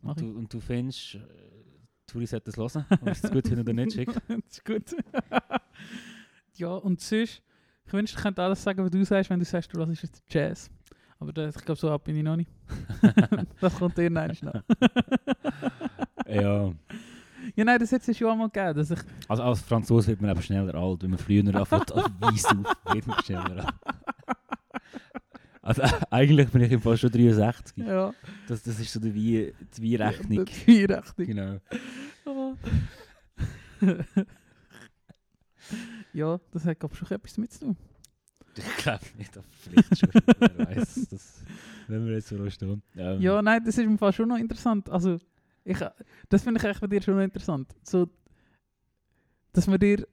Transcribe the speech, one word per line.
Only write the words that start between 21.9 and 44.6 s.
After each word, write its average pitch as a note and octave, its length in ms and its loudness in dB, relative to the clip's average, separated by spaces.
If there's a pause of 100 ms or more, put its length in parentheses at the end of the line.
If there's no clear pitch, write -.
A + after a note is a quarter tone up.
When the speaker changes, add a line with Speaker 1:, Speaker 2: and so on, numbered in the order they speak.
Speaker 2:
als G4 140 2 (120)
weiss G4+ 280 0
auf, G#4+ 480 0
wird - 120 -4
man - 160 -2
schneller F2+ 440 -6
alt. - 80 -6 (1900)
Also, A#2+ 220 0 (140)
<laughs> - 140 -4
eigentlich C#3 380 6
bin B2 140 6
ich A#2+ 100 4
im A#2+ 80 4
Fall A#2 160 4
schon A#2+ 140 2
dreiundsechzig. A2+ 720 4
Speaker 1:
Ja. F#3+ 280 -2 (360)
Speaker 2:
Das, A#2 160 -8
das A2+ 160 -6
ist G#2+ 120 -8
so A2+ 60 -8
die A2 160 -4
Wei-, A2 380 0 (240)
die A2+ 220 -2
Wei-Rechnung. G#2 400 -2
Speaker 1:
Ja, F#3 60 0
die G3+ 440 6
Wei-Rechnung. F#3+ 380 -4
Speaker 2:
Genau. G2 340 -6 (680)
Speaker 1:
Ah. C4+ 280 -8 (1300)
<laughs> F#3 440 0 (1900)
Ja, D#3+ 260 -4 (120)
das D#3+ 140 -8
hat, E3 160 -2
glaub D#3 120 -8
ich, - 60 -14
schon - 120 -10
etwas - 240 -8
damit A3 180 -6
zu - 80 -20
tun. A#3+ 160 -4 (800)
Speaker 2:
Ich G#2+ 200 -8
glaub A2 240 -2 (160)
nicht, A2 200 -16
aber G2 140 -20
vielleicht - 480 2
schon. - 140 2
Speaker 1:
<laughs> - 260 6
Speaker 2:
Wer - 300 2
weiß, A#3 420 -4
das, - 340 -16 (440)
wenn A2 180 -4
wir A2 80 -2
jetzt A2 140 -6
so G2+ 220 -4
stehen. G2 320 -6 (140)
Ähm. F#3 240 -2
Speaker 1:
Ja, F#3+ 200 4
nein, A3+ 240 2
das A3+ 140 0
ist A#3+ 60 2
im G#3+ 140 4
Fall G3+ 140 4
schon A3+ 160 0
noch A#3+ 80 0
interessant. A3+ 540 -2